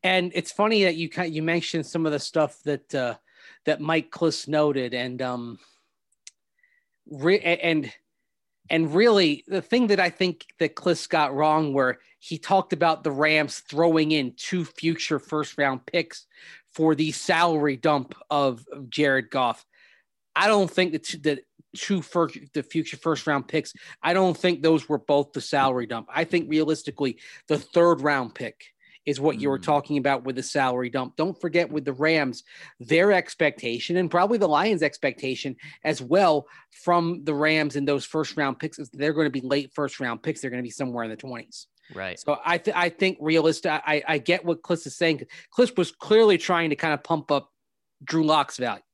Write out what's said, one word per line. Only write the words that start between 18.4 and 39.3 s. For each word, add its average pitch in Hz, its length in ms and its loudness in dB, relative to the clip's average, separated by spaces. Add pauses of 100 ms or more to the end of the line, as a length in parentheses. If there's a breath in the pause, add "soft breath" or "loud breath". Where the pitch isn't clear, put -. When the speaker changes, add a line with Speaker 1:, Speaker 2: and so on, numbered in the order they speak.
Speaker 1:
Jared 131 400 0
Goff. 123 340 -2 (720 soft breath)
I 185 120 2
don't 202 240 4
think 180 220 0
that 151 100 -6
t-, - 160 -10
that 143 220 -2 (360)
two 190 240 -2
fir-, 165 280 -2 (240)
the 143 100 -4
future - 340 -6
first 160 300 -2
round 139 200 -2
picks, - 260 -4 (280 loud breath)
I 170 120 0
don't 185 220 4
think 175 280 0
those 160 260 2
were 147 80 0
both 143 360 0
the 131 80 -6
salary 135 440 0
dump. 113 260 -10
I 165 120 -2
think 165 260 -2
realistically, 151 680 -2 (280 loud breath)
the 147 120 0
third 170 420 4
round 135 320 0
pick - 320 -12 (400 soft breath)
is 135 140 -2
what 143 200 0
you 139 100 0
were 135 80 0
Speaker 2:
Mm. - 60 -10
Speaker 1:
talking 147 340 0
about 135 260 0
with 127 120 -6
the 131 80 -6
salary 127 460 -2
dump. 127 260 -6
Don't 170 240 -2
forget 170 320 0
with 147 120 -4
the 135 100 -4
Rams, 143 500 0 (360 loud breath)
their 165 320 4
expectation 156 840 -2
and 175 140 0
probably 202 260 2
the 196 100 2
Lions' 165 360 2
expectation 131 720 -4 (280 loud breath)
as 151 160 -2
well 151 460 2 (240 loud breath)
from 170 540 0
the 151 100 -2
Rams 151 420 0
and 139 120 -2
those 143 180 0
first - 320 -4
round 139 220 -2
picks - 180 -10
is 139 140 -14
they're 147 220 -2
gonna 151 180 0